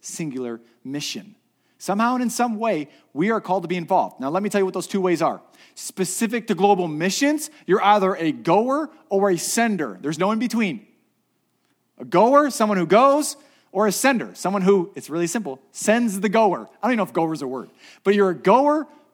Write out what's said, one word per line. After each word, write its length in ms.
singular 600
mission. 540
Somehow 380
and 80
in 80
some 260
way, 320
we 180
are 120
called 220
to 40
be 80
involved. 420
Now, 120
let 120
me 60
tell 120
you 40
what 80
those 140
two 160
ways 180
are. 220
Specific 720
to 80
global 340
missions, 600
you're 160
either 340
a 160
goer 580
or 180
a 80
sender. 640
There's 180
no 120
in 80
between. 480
A 60
goer, 460
someone 280
who 80
goes, 500
or 160
a 60
sender, 420
someone 280
who, 320
it's 160
really 160
simple, 340
sends 480
the 100
goer. 400
I 60
don't 60
even 60
know 40
if 100
goer 220
is 80
a 40
word, 240
but 120
you're 160
a 40
goer 540